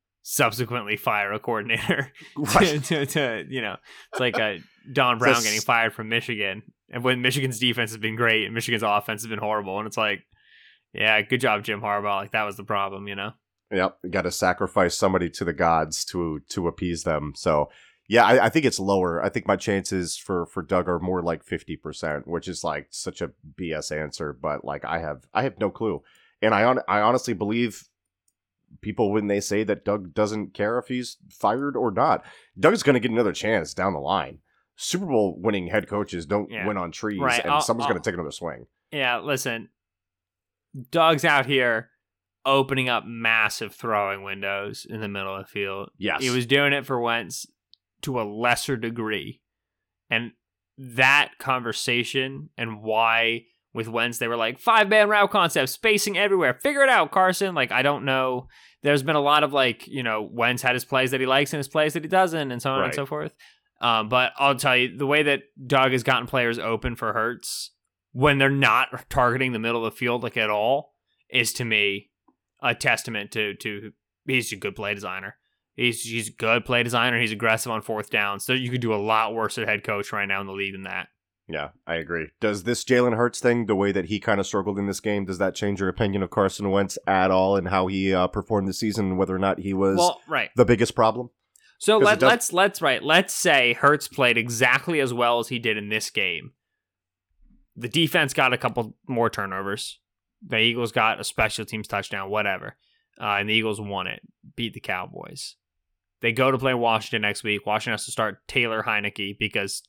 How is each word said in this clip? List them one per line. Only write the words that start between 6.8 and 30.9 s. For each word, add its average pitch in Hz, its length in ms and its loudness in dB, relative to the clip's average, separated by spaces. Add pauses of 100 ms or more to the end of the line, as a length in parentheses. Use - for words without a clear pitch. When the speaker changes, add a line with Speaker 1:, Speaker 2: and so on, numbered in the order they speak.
Speaker 1:
And 123 140 -6
when 127 180 2
Michigan's 127 360 0
defense 117 340 0
has 110 60 -14
been 110 180 -4
great 113 280 2
and 107 100 -6
Michigan's 113 280 -2
offense 104 400 0
has 117 80 -10
been 107 80 -6
horrible, 104 400 -2
and 107 80 -6
it's 104 100 -12
like, 107 280 -2 (680)
"Yeah, 107 300 2
good 120 180 0
job, 107 220 2
Jim 104 180 -4
Harbaugh. 104 420 -2
Like, 101 100 -12
that 110 120 0
was 104 120 -6
the 101 80 -14
problem," 98 440 -4
you 101 60 -8
know? 101 180 -8 (380)
Speaker 2:
Yep, 92 320 0
you 90 80 -10
gotta 90 220 -2
sacrifice 90 640 0
somebody 95 340 2
to - 140 -8
the 85 80 -2
gods 80 540 0
to, 82 420 -4
to 87 200 -4
appease 87 360 -4
them. 76 320 -2
So, 76 320 0 (400)
yeah, 110 160 6
I, 113 220 6
I - 20 4
think 156 160 2
it's 110 160 0
lower. 92 420 0
I 98 60 0
think - 180 -6
my 101 100 2
chances 95 600 -4
for, 87 300 -4
for - 160 -8
Doug 90 260 0
are 87 100 0
more 90 240 -4
like 82 220 -4
fifty 80 320 -8
percent, 76 500 -8
which 82 220 -6
is, 87 160 -8
like, 73 240 -6
such - 320 -12
a 76 120 -6 (240)
B 85 180 -6
S 73 180 -6
answer, 76 400 -6
but, 71 320 -6
like, 71 220 -8
I 82 140 -4
have, 73 240 -8 (100)
I 110 80 0
have 135 180 -4
no 101 100 0
clue. 98 320 -4 (380)
And 110 140 4
I 101 80 4
hon-, 123 260 4
I 104 140 2
honestly 120 320 2
believe 107 500 -2 (960)
people 104 320 0
when 104 140 2
they 101 140 2
say 104 240 0
that 98 200 -2
Doug 101 300 -4
doesn't 107 400 -2
care 107 240 -2
if - 100 -6
he's 127 300 -8 (120)